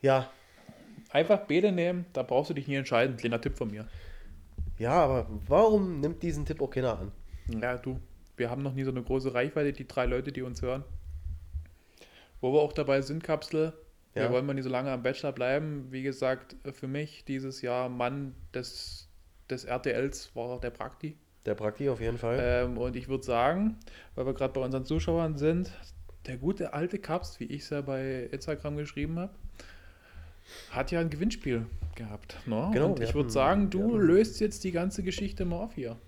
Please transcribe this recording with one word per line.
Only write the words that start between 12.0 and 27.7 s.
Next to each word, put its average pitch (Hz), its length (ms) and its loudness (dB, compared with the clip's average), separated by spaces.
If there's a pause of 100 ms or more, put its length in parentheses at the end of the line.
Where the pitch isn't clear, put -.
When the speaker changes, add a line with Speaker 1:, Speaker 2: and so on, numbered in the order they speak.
Speaker 2:
Wo 131 120 2
wir 151 80 8
auch 147 120 4
dabei 139 280 2
sind, 147 220 -4
Kapsel, 160 500 0 (420)
wir 107 100 2
Speaker 1:
Ja. 120 80 2
Speaker 2:
wollen 127 120 4
mal 139 100 -2
nicht 135 100 -4
so 127 60 -2
lange 127 200 0
am 127 120 -2
Bachelor 131 300 0
bleiben. 139 580 0
Wie 131 120 -6
gesagt, 131 540 -2 (160)
für 135 160 -8
mich 147 360 -6
dieses 135 380 -6
Jahr 123 260 0
Mann 127 460 -2 (180)
des, - 560 -10 (400)
des 127 160 -4
R 127 160 -2
T 135 120 0
Ls 131 420 -2
war 123 260 -6
der 120 100 -4
Prakti. - 460 -10 (300)
Speaker 1:
Der 107 80 2
Prakti 107 340 -2
auf 120 120 0
jeden 113 180 0
Fall. 117 220 0
Speaker 2:
Ähm, 123 380 2
und 123 180 -2
ich 127 120 -8
würd 135 140 0
sagen, 160 540 4 (400)
weil 127 100 -2
wir 135 80 0
grad 131 200 0
bei 135 80 0
unseren 131 220 -2
Zuschauern 160 520 2
sind, 165 340 2 (560)
der 131 120 -6
gute 170 360 -2
alte 175 240 -2
Kapst, - 400 -6
wie 123 60 -6
ich's 139 260 -8